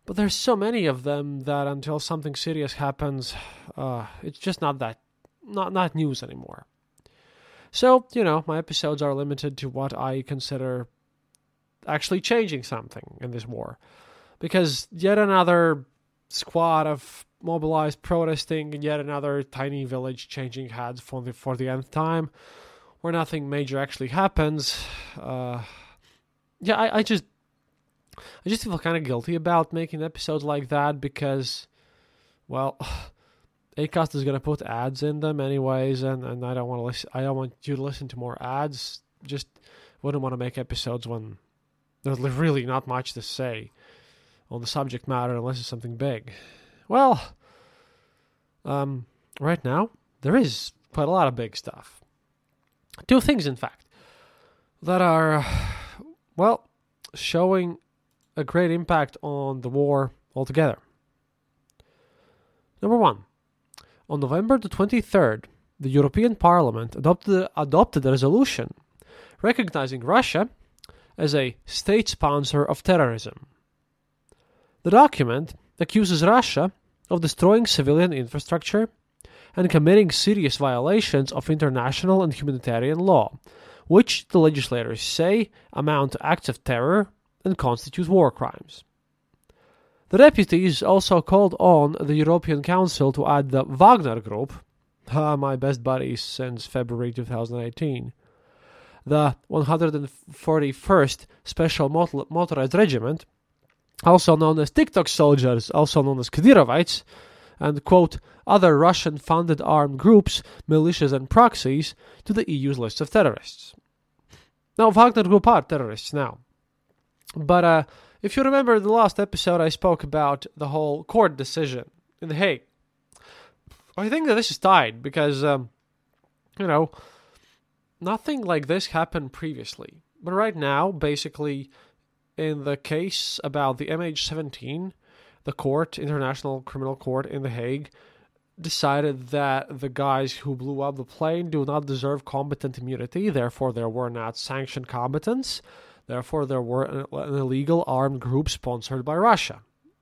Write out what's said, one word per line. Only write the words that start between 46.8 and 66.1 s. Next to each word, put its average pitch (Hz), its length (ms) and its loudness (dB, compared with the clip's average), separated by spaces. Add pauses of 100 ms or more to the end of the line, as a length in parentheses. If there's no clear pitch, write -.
Well, 247 460 2 (1300)
um, 139 400 -6 (360)
right 160 220 -2
now, 160 280 -2 (320)
there 156 140 2
is 160 360 -2 (220)
quite 143 140 -2
a - 20 0
lot 175 180 2
of 123 80 -6
big 113 200 -8
stuff. - 440 -18 (1080)
Two 254 120 6
things, 208 280 0
in 127 80 -6
fact, - 300 -12 (920)
that 180 220 0
are, 160 420 2 (920)
well, 202 320 0 (440)
showing 180 640 0 (580)
a 151 80 -4
great 170 260 0
impact 165 500 -2
on 139 420 -6
the 123 60 -6
war 139 440 0 (220)
altogether. 135 440 -2 (2000)
Number 220 160 2
one, 127 280 2 (840)
on 147 120 -2
November 190 380 2
the 214 100 -6
twenty-third, 190 800 2 (320)
the 135 80 -4
European 143 480 2